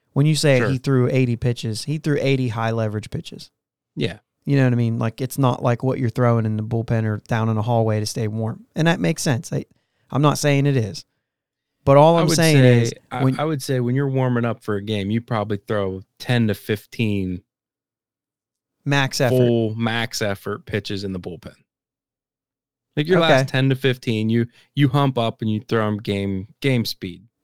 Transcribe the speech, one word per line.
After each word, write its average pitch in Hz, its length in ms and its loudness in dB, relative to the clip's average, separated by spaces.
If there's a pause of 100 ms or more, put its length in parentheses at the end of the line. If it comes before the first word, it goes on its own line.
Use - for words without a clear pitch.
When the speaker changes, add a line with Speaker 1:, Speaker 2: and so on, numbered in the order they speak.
(120)
Speaker 1:
When 143 140 2
you 156 100 4
say 139 240 4
Speaker 2:
Sure. 113 100 2
Speaker 1:
he 131 80 0
threw 127 320 2
eighty 123 280 0
pitches, 117 480 -4
he 147 120 -6
threw 151 220 -2
eighty 131 300 0
high 113 220 -2
leverage 107 380 -4
pitches. - 420 -12 (440)
Speaker 2:
Yeah. 131 240 -4 (240)
Speaker 1:
You 143 140 0
know 131 80 4
what 123 80 2
I - 20 2
mean? 117 240 0
Like, 113 220 -4
it's - 160 -6
not 135 260 0
like 120 180 0
what 131 160 -2
you're 127 120 -2
throwing 117 360 2
in 107 120 -2
the 107 60 -6
bullpen 113 420 -2
or 107 240 -2
down 113 180 0
in 110 80 0
a 107 60 0
hallway 110 400 0
to 107 40 -4
stay 110 220 -6
warm. 110 380 -6 (100)
And 160 140 0
that 165 100 0
makes 165 220 -2
sense. 147 320 -2
I, - 100 -4 (480)
I'm 139 100 0
not 143 160 4
saying 143 280 2
it 139 100 2
is. 104 300 -4 (800)
But 139 120 6
all 160 200 8
Speaker 2:
I 165 40 4
Speaker 1:
I'm 160 60 4
Speaker 2:
would 165 80 2
Speaker 1:
saying 160 220 4
Speaker 2:
say, 123 260 8
Speaker 1:
is, 117 100 -2 (180)
Speaker 2:
I, 123 120 -4
Speaker 1:
when 131 160 0
Speaker 2:
I 147 60 -2
would 151 160 -4
say 131 180 -2
when 120 160 -2
you're 139 140 0
warming 127 360 0
up 113 180 -4
for 104 120 -4
a 98 60 -4
game, 101 300 -2
you 113 100 0
probably 107 360 -4
throw 98 440 -4 (180)
ten 120 280 0
to 104 60 0
fifteen 101 880 -4 (1400)
Speaker 1:
Max 139 360 0
effort. 127 160 2
Speaker 2:
full 117 380 2
max 113 460 -4
effort 101 440 -6
pitches 101 380 -6
in 98 100 -8
the 92 60 -8
bullpen. 87 360 -14 (1400)
Like, 151 120 0
your 175 120 4
Speaker 1:
Okay. 160 100 4
Speaker 2:
last 135 200 4
ten 135 200 2
to 135 60 4
fifteen, 120 540 0
you, 117 180 2 (280)
you 139 140 2
hump 139 280 2
up 113 240 -2
and 110 80 -2
you 107 120 -2
throw 110 260 -2
'em 104 100 -2
game, 98 500 -4 (140)
game 127 240 0
speed. - 380 -12 (200)